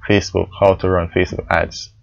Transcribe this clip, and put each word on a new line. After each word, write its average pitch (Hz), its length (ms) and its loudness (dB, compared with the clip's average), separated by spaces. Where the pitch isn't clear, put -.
Facebook, 98 400 0
how 98 140 6
to 95 160 -2
run 87 200 0
Facebook - 420 -2
ads. - 400 -4